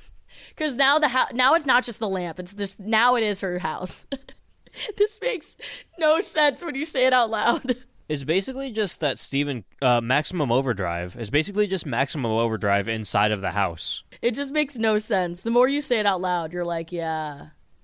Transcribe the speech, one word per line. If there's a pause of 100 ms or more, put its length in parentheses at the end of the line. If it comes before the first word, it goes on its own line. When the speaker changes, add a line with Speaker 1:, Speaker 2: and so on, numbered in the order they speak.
(220)
Speaker 1:
<laughs>
'Cause
now
the
hou-,
now
it's
not
just
the
lamp.
It's
just,
now
it
is
her
house.
<laughs> (800)
This
makes (420)
no
sense
when
you
say
it
out
loud.
<laughs> (220)
Speaker 2:
It's
basically
just
that
Steven, (180)
uh,
Maximum
Overdrive.
It's
basically
just
Maximum
Overdrive
inside
of
the
house. (180)
Speaker 1:
It
just
makes
no
sense.
The
more
you
say
it
out
loud,
you're
like,
"Yeah. (360)